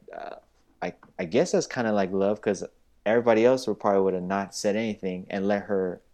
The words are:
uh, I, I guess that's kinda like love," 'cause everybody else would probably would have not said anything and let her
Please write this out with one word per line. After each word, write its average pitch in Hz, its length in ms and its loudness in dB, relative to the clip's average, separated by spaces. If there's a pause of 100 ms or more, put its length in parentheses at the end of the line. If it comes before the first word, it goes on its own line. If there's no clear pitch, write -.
(180)
uh, - 200 -14 (440)
I, 87 120 -6 (260)
I 92 60 -4
guess 120 260 2
that's 175 160 0
kinda 113 260 -2
like 95 180 0
love," 98 300 0
'cause 92 220 -2 (420)
everybody 113 400 4
else 131 220 4
would 104 120 -4
probably 101 220 4
would 95 140 2
have 90 80 -6
not 98 320 -4
said 104 200 -2
anything 101 540 -6
and 98 180 -4
let 101 160 0
her 92 380 -2 (120)